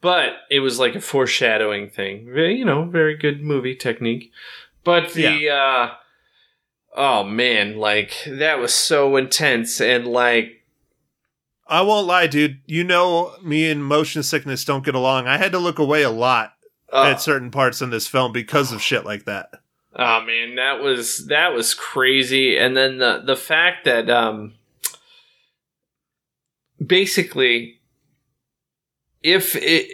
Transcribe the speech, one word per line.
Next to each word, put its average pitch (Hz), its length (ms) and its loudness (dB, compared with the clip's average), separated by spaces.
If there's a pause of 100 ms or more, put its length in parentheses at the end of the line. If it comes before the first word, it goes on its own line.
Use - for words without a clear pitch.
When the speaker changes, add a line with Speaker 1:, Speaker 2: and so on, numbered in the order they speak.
Speaker 1:
But 170 340 2 (160)
it 139 100 2
was 127 180 -2
like 120 160 2
a 104 60 -8
foreshadowing 110 880 0
thing. 101 420 -8
Ve-, 160 220 0
you 254 100 -6
know, 156 200 0
very 160 320 0
good 147 260 -4
movie 135 320 -4
technique. 117 560 -6 (540)
But 170 300 2
the, 165 80 -2
Speaker 2:
Yeah. 151 320 2
Speaker 1:
uh, 135 400 2 (1000)
oh 127 300 2
man, 107 540 0
like, 104 340 0 (140)
that 147 340 -2
was 120 140 -2
so 139 420 2
intense, 131 640 0
and, 120 260 2
like, 120 500 2 (1120)
Speaker 2:
I 165 120 4
won't 208 240 2
lie, 175 220 4
dude. 143 360 0
You 160 180 -4
know, 175 600 2
me 160 280 0
and 147 140 -4
motion 151 380 0
sickness 135 420 -4
don't 135 220 -2
get 139 80 -2
along. 131 320 0
I 131 100 2
had 185 160 -2
to 185 60 -2
look 175 200 -2
away 151 240 2
a 135 80 2
lot 117 440 0 (360)
Speaker 1:
Uh, 135 200 4
Speaker 2:
at 135 100 -2
certain 131 300 -2
parts 131 320 0
in 127 80 -6
this 113 160 -4
film 127 260 -2
because 127 400 -2
of 107 80 -8
shit 113 240 -2
like 104 220 -8
that. 98 240 -8 (440)
Speaker 1:
Oh 117 280 2
man, 117 320 -6
that 127 260 -2
was, 127 460 -2
that 151 260 0
was 117 220 -2
crazy. 131 840 2
And 123 180 2
then 131 240 0
the, 123 240 0
the 131 140 0
fact 165 480 0
that, 117 240 2
um, 110 460 0 (2250)
basically, 135 960 0 (1400)
if 180 340 2
it 156 380 0